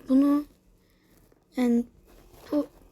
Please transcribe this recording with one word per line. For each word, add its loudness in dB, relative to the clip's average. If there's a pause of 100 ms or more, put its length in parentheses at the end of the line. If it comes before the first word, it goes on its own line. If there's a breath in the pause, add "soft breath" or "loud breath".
bunu 2 (1080 soft breath)
yani 0 (680)
bu, -2 (260)